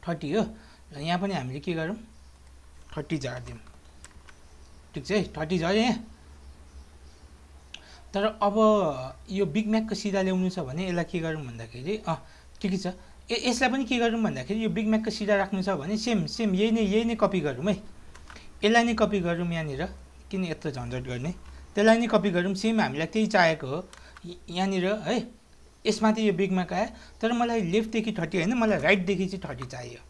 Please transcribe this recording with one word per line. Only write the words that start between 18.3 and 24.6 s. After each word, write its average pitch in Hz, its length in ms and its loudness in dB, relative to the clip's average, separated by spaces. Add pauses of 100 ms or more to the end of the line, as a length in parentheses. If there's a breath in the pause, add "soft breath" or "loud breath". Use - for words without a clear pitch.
यसलाई 233 220 6
नै 233 100 2
कपी 214 260 2
गरौँ 170 300 0
यहाँनिर, 156 320 -2 (480)
किन 190 140 -2
यत्रो 160 260 -4
झन्झट 127 320 -6
गर्ने? 127 300 -4 (420 loud breath)
त्यसलाई 220 240 8
नै 233 80 0
कपी 208 240 4
गरौँ, 180 240 2
सेम 220 260 0
हामीलाई 147 260 0
त्यही 220 200 2
चाहिएको 165 400 4
हो। 139 120 -4 (480 loud breath)
य-, 175 120 -14 (160)
यहाँनिर 185 320 0